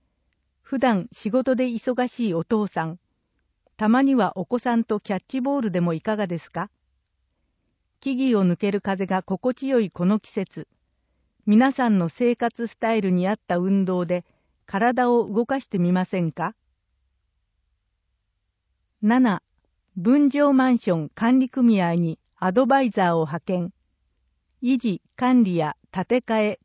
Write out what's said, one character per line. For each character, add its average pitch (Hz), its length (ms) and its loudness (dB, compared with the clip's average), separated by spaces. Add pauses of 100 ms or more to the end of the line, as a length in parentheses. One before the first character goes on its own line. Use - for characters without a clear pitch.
(600)
普 - 160 -8
段 226 360 0
仕 - 180 -8
事 254 240 0
で 254 140 -2
忙 247 400 -4
し 233 200 -4
い 165 40 -2
お 165 100 -2
父 208 240 -2
さ 160 160 -6
ん、 165 160 -10 (800)
た 214 100 0
ま 247 140 4
に 277 140 2
は 196 220 0
お 190 80 -6
子 247 140 -4
さ 240 160 -2
ん 233 80 0
と 208 160 -4
キ - 140 -6
ャ 185 60 -4
ッ - 60 -12
チ 262 140 -8
ボ 277 180 -2
ー 269 40 -2
ル 214 100 -4
で 175 80 -2
も 170 140 0
い 156 80 -6
か 214 160 -4
が 202 100 -4
で 170 100 -6
す - 140 -16
か？ 180 180 -8 (1300)
木 262 320 -2
々 196 120 2
を 175 60 4
抜 170 60 -2
け 202 160 -2
る 208 80 -2
風 196 240 -4
が 190 180 -4
心 247 300 -4
地 269 160 -8
よ 254 100 2
い 190 100 -2
こ 175 160 -6
の 202 140 2
季 - 120 -12
節、 - 360 -10 (800)
皆 233 260 4
さ 254 160 -2
ん 208 100 2
の 170 120 0
生 240 260 0
活 233 320 -6
ス - 100 -14
タ 226 180 -2
イ 214 60 0
ル 190 80 -2
に 180 160 0
合 208 100 -2
っ - 20 -20
た 175 200 -4
運 190 280 0
動 180 200 -2
で 175 200 -4 (400)
体 240 440 0
を 233 220 2
動 226 140 0
か 269 160 -4
し - 60 -20
て 190 120 -4
み 175 140 2
ま 185 100 0
せ 190 160 -4
ん 165 140 -2
か？ 180 220 -8 (2500)
七、 220 400 2 (540)
分 254 340 2
譲 285 220 2
マ 262 160 4
ン 247 100 4
シ 196 140 -2
ョ 170 40 2
ン 156 140 -6
管 254 300 2
理 262 100 0
組 233 320 2
合 170 140 0
に 165 240 -2 (240)
ア 185 100 0
ド 254 120 4
バ 269 160 4
イ 247 80 0
ザ 180 240 0
ー 170 40 2
を - 20 2
派 156 260 -4
遣。 180 280 -4 (880)
維 247 160 0
持、 208 240 -4 (120)
管 254 280 4
理 180 120 0
や 151 220 -2 (140)
建 - 140 -4
て 247 160 0
替 220 200 -2
え、 208 240 -2